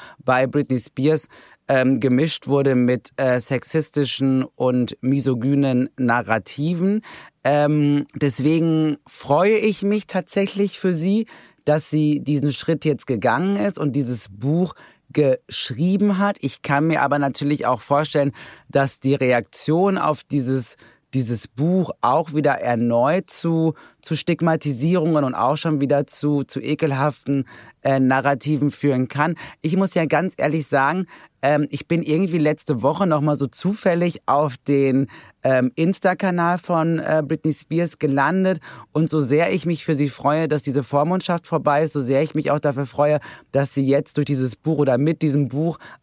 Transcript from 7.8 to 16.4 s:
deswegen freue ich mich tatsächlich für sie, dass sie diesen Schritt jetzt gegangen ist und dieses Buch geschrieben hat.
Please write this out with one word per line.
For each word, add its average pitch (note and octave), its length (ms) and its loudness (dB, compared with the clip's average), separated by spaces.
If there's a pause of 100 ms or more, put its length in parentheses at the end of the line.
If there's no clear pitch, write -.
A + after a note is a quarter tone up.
deswegen D#3 880 0
freue F#3 520 0
ich G#3 260 -2
mich G3+ 240 -2
tatsächlich G3 720 -2
für F#3 160 0
sie, G3 320 0 (380)
dass D3 260 0
sie D3+ 300 2
diesen C#3+ 300 0
Schritt D#3+ 320 -2
jetzt D3+ 220 -2
gegangen C3+ 500 0
ist G3+ 220 -2
und C#3+ 180 -2
dieses B2 320 -4
Buch C#3+ 460 -2 (380)
geschrieben E3 1040 0
hat. G3+ 240 0